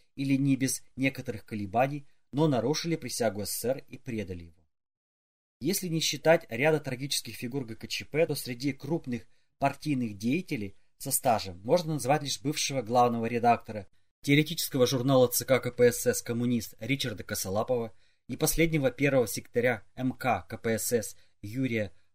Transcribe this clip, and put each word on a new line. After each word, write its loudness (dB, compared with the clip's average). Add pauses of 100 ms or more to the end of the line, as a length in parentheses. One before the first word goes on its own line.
(160)
или 0
не 2
без -2 (140)
некоторых -4
колебаний, -2 (260)
но 2
нарушили 0
присягу -2
С -6
С -6
С -6
Р -2
и -16
предали -8
его. -20 (920)
Если -2
не -2
считать 4
ряда 2
трагических -6
фигур -6
Г -12
К -14
Ч -6
П, 0
то -2
среди -6
крупных -6 (320)
партийных -2
деятелей -4 (220)
со -8
стажем 0
можно 2
назвать 0
лишь -6
бывшего -2
главного 4
редактора 2 (360)
теоретического 2
журнала 4
Ц -2
К 4
К -4
П 6
С -4
С 2
коммунист -2
Ричарда -4
Косолапова -2 (360)
и -6
последнего 2
первого 2
секретаря -2 (120)
М -2
К 0
К -12
П -2
С -2
С -2 (240)
Юрия -4 (240)